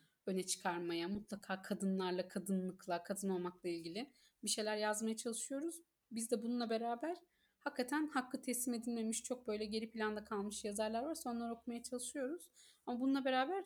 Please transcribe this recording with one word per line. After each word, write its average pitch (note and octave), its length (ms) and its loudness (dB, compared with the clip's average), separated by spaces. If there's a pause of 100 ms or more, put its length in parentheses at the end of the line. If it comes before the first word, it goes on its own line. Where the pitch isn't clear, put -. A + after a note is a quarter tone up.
(260)
öne F#3 200 0
çıkarmaya, E3+ 600 0
mutlaka G3 540 -4
kadınlarla, F#3+ 640 2
kadınlıkla, F#3 760 0
kadın G3 240 0
olmakla F3+ 400 0
ilgili E3+ 420 -4 (340)
bir G#3 40 -2
şeyler G#3+ 280 2
yazmaya G#3+ 400 2
çalışıyoruz. C4+ 640 -4 (300)
Biz A3+ 200 -4
de A3+ 120 4
bununla A#3+ 280 0
beraber A#3 460 0 (440)
hakikaten C#4+ 460 0
hakkı B3+ 360 -2
teslim B3 320 0
edilmemiş, A3+ 480 0
çok - 240 -4
böyle G#3+ 180 0
geri A3 260 -2
planda G#3+ 340 0
kalmış G#3 400 -2
yazarlar G#3+ 380 2
varsa C#4+ 280 -2
onları A#3 220 -2
okumaya A#3 300 -6
çalışıyoruz. C4 680 -4 (380)
Ama A#3+ 140 -2
bununla C4+ 240 6
beraber C4+ 420 4